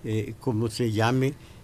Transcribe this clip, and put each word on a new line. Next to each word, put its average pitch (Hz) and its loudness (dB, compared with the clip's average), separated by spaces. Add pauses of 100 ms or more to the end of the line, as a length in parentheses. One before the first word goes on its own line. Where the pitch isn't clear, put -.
eh, 110 -2
como 113 0
se 117 0
llame, 127 2 (300)